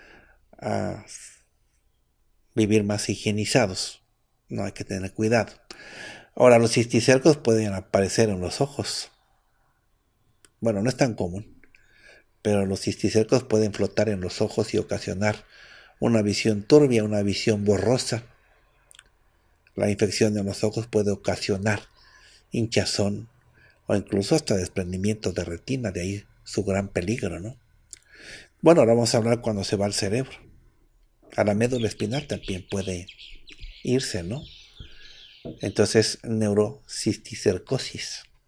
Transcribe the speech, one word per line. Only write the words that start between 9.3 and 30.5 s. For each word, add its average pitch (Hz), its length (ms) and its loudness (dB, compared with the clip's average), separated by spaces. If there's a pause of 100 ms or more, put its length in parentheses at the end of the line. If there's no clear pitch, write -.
Bueno, 107 240 0
no 113 60 0
es - 80 -4
tan 127 180 2
común, 92 480 -8 (800)
pero 101 240 2
los 95 140 -2
cisticercos 110 640 0
pueden 107 280 0
flotar 104 360 0
en 101 120 -2
los 90 200 -4
ojos 107 340 -2
y 104 40 2
ocasionar 101 640 -4 (560)
una 117 220 4
visión 104 420 0
turbia, 135 400 6
una 104 180 -2
visión 101 420 0
borrosa. 104 600 0 (1500)
La 101 120 0
infección 104 480 2
en 101 100 -2
los 98 180 -4
ojos 110 240 -2
puede 104 240 2
ocasionar 98 720 -2 (640)
hinchazón 107 800 -2 (580)
o - 80 0
incluso 98 400 0
hasta 120 220 0
desprendimiento 92 720 -4
de 90 140 -6
retina, 101 480 -6
de 87 80 -6
ahí 98 260 -6 (160)
su - 220 -6
gran 98 240 -2
peligro, 92 500 -4
¿no? 107 220 -14 (1000)
Bueno, 165 200 8
ahora 117 140 6
vamos 120 200 2
a 127 40 4
hablar 117 220 2
cuando 107 220 -4
se 104 140 -4
va 101 100 0
al 101 80 -4
cerebro. 110 420 -4 (1000)